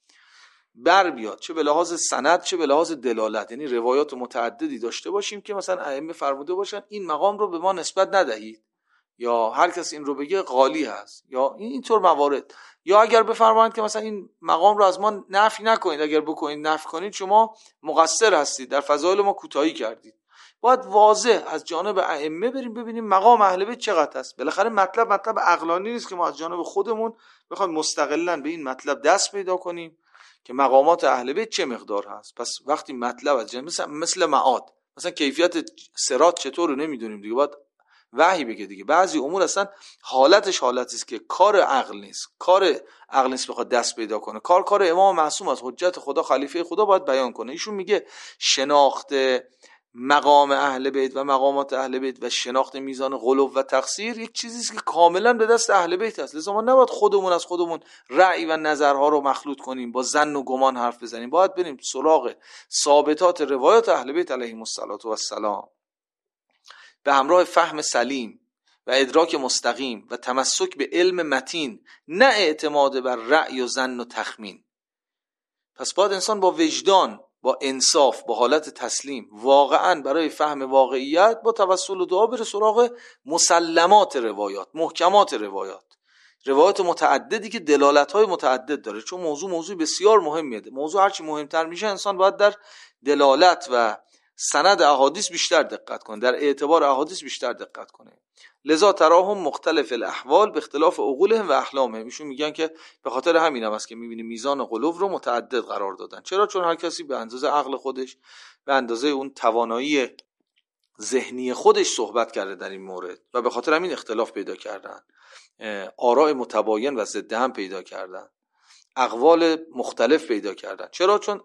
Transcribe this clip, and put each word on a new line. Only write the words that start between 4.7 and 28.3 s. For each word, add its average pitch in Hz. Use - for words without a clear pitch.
داشته 117
باشیم 202
که 208
مثلاً 185
ائمه 147
فرموده 143
باشن 202
این 208
مقام 170
رو 208
به 170
ما 185
نسبت 185
ندهید 110
یا 120
هر 156
کس 165
این 151
رو 139
بگه 156
غالی 135
هست 104
یا 131
این، 220
اینطور 220
موارد، 143
یا 202
اگر 226
بفرمایند 220
که 226
مثلاً 214
این 214
مقام 165
رو 208
از 185
ما 202
نفی 202
نکنید، 190
اگر 151
بکنید 151
نفی 156
کنید 185
شما 214
مقصر 160
هستید، 139
در 139
فضایل 170
ما 196
کوتاهی 160
کردید. 113
باید 254
واضح 208
از 151
جانب 180
ائمه 165
بریم 254
ببینیم 226
مقام 208
اهل 190
بیت 240
چقدر 156
است. -
بالاخره 156
مطلب 202
مطلب 196
عقلانی 175
نیست 240
که 190
ما 170
از 139
جانب 170
خودمون 220
بخوایم 180
مستقلاً 156